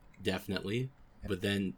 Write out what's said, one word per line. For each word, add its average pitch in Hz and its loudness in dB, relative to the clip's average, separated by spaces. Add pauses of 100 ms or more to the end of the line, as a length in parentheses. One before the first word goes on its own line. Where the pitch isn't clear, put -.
(220)
Definitely. 98 0 (380)
But 95 0
then 101 2